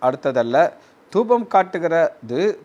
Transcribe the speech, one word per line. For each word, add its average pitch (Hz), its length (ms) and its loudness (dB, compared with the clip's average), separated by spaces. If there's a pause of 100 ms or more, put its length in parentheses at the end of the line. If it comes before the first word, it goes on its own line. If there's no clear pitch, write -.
அடுத்ததல்ல, 127 720 0 (360)
தூபம் 233 380 0
காட்டுகிறது 165 1160 -2